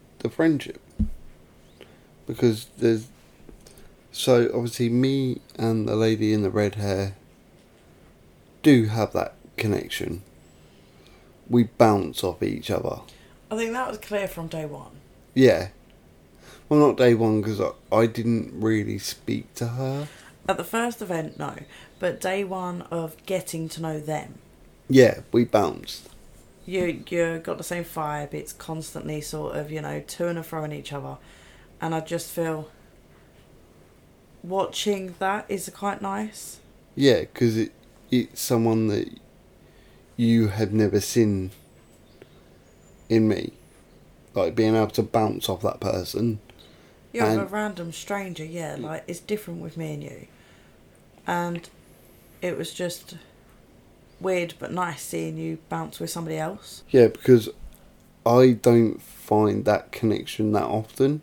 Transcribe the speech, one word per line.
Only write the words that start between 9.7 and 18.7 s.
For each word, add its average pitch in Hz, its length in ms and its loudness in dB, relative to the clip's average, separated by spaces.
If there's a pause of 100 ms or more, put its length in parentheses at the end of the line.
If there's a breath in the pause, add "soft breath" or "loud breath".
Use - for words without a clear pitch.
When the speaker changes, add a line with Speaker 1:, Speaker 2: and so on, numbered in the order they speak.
Speaker 1:
We 120 140 6
bounce 101 600 2
off 90 180 -4
each 101 280 -4
other. - 300 -4 (500 soft breath)
Speaker 2:
I 220 60 -6
think 226 160 -4
that 254 160 -4
was 214 100 -10
clear 202 280 -6
from 170 220 -10
day 160 160 -8
one. 143 280 -14 (420)
Speaker 1:
Yeah. 98 340 6 (1040 loud breath)
Well, 147 140 8
not 110 80 2
day 123 180 6
one, 110 260 2
'cause 101 200 -2
I, 95 100 -2 (240)
I 113 120 6
didn't 113 460 -2
really 107 460 -2